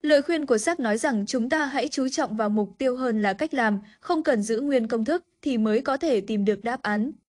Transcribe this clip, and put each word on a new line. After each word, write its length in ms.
Lời 200
khuyên 240
của 120
Sắc 220
nói 180
rằng 280
chúng 240
ta 160
hãy 220
chú 220
trọng 280
vào 120
mục 280
tiêu 180
hơn 260
là 120
cách 200
làm, 260
không 240
cần 180
giữ 200
nguyên 260
công 180
thức 180
thì 160
mới 240
có 160
thể 240
tìm 240
được 180
đáp 180
án. 300